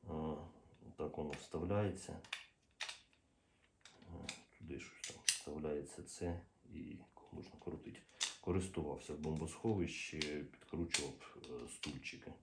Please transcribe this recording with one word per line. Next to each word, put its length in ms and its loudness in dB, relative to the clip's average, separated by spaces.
О, 280 2
так 200 0
воно 140 2
вставляється. 880 4
О, 140 -4
туди 200 -4
щось 280 -8
там 180 -8
вставляється 800 2
це 380 -2
і 220 -6
можна 280 -8
крутити. 400 -6
Користувався 720 2
в 60 -4
бомбосховищі, 1300 2
підкручував, 840 0
е, 300 -8
стульчики. 760 -6